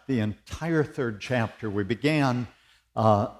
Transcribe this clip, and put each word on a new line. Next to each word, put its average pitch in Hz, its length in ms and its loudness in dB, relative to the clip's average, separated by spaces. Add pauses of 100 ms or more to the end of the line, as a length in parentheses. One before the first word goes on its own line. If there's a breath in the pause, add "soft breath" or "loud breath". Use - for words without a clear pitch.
the 131 120 0
entire 151 640 -2
third 117 380 -6
chapter. 113 480 -2
We 101 140 -2
began, 123 640 0 (480 soft breath)
uh, 110 320 4 (120)